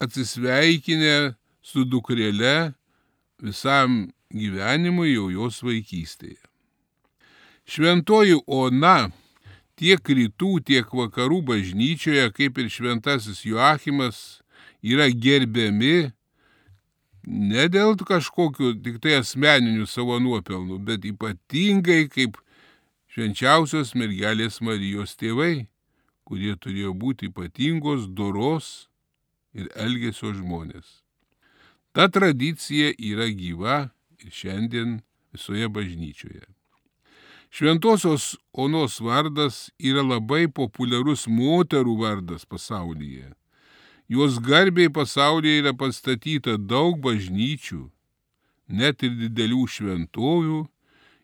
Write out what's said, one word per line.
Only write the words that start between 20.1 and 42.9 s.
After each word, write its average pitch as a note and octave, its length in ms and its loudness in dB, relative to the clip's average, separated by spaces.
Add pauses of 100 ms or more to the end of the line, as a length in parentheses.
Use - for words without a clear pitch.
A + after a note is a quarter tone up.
nuopelnų, F#2+ 580 -4
bet G2+ 300 -6
ypatingai D#3+ 1000 0
kaip B2 280 -2 (800)
Švenčiausios C3+ 800 2
Mergelės A2 680 -2
Marijos G2+ 560 -4
tėvai, C3 500 -2 (600)
kurie G2+ 300 -6
turėjo G2 360 -6
būti G#2+ 380 -6
ypatingos C3+ 800 -4
doros G2+ 800 -4 (680)
ir G2 180 -12
elgesio A2+ 600 -6
žmonės. E2+ 680 -12 (920)
Ta F3+ 160 6
tradicija D3 880 0
yra A2 320 -4
gyva F#2+ 480 -4 (400)
ir F#2 160 -20
šiandien A2+ 640 -6 (360)
visoje G#2+ 360 -6
bažnyčioje. E2+ 760 -10 (1120)
Šventosios E3 840 2 (140)
Onos C#3+ 480 -2
vardas C#3+ 800 -2
yra C3+ 240 0
labai C3 480 0
populiarus B2 800 -2
moterų C3+ 720 2
vardas F#2+ 420 -4
pasaulyje. D#2 840 -10 (840)